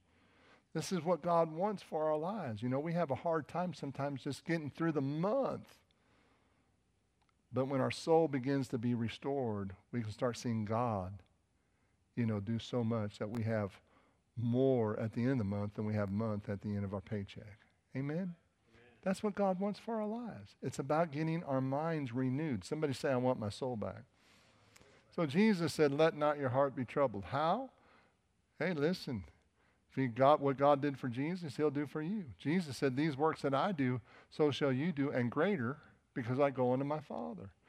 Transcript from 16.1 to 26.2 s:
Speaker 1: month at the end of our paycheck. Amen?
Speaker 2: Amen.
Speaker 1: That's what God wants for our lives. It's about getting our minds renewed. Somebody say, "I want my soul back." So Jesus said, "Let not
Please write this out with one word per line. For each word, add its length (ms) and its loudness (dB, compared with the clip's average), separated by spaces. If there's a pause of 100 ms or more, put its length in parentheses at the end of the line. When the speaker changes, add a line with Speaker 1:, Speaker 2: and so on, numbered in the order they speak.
Speaker 1:
month 380 -2
at 120 -4
the 140 -4
end 80 -2
of 100 -4
our 80 -4
paycheck. 580 -10 (360)
Amen? 200 -4
Speaker 2:
Amen. 200 -6 (680)
Speaker 1:
That's 180 -2
what 140 -2
God 240 2
wants 200 -2
for 220 -6
our 60 -4
lives. 540 -8
It's 180 -4
about 320 2
getting 320 -2
our 180 0
minds 500 -2
renewed. 520 0
Somebody 300 -2
say, 180 0
"I 60 2
want 220 2
my 100 -2
soul 260 -4
back." 280 -6 (1120)
So 120 0
Jesus 460 4
said, 180 6
"Let 240 4
not 240 2